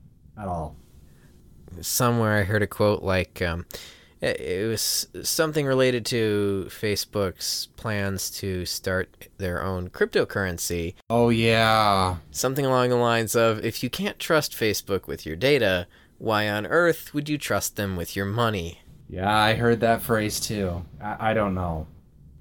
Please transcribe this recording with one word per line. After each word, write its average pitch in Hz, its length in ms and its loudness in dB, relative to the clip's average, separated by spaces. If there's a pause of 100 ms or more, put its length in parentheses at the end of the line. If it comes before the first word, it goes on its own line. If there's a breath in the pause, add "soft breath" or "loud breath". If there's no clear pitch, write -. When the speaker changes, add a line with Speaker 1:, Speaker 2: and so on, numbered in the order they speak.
(380)
Speaker 1:
at 104 80 -10
all. 82 300 -8 (1040 soft breath)
Speaker 2:
Somewhere 117 580 2
I 101 60 2
heard 104 180 2
a 98 60 0
quote 104 340 2
like, 92 400 -2
um, 85 240 -4 (580 loud breath)
it, - 160 -2
it 90 280 -2
was - 380 -2 (160)
something 156 440 0
related 131 400 2
to 104 640 0
Facebook's - 960 -4 (100)
plans 98 600 -4
to 92 260 -4
start - 720 -4
their 90 260 -4
own 90 280 -4
cryptocurrency. 95 1040 -2 (160)
Speaker 1:
Oh, 120 180 6
yeah. 110 880 4 (140)
Speaker 2:
Something 135 340 -2
along 127 240 4
the 123 80 4
lines 117 400 2
of, 113 260 4
"If - 200 -4
you 127 80 -4
can't - 280 -6
trust - 360 0
Facebook 101 520 -2
with - 200 -8
your 78 100 -6
data, 104 500 2 (300 soft breath)
why 104 320 0
on 104 180 -2
earth 165 460 2
would 147 160 -6
you 151 80 -2
trust - 400 -2
them 98 200 -2
with 85 200 -6
your 98 80 -2
money?" 101 560 -2 (300)
Speaker 1:
Yeah, 92 200 -2
I 107 240 4
heard 117 260 2
that 113 200 4
phrase 107 400 0
too. 92 460 -4 (160)
I, 107 280 -4
I 110 40 0
don't 104 200 0
know. 85 320 -4 (540)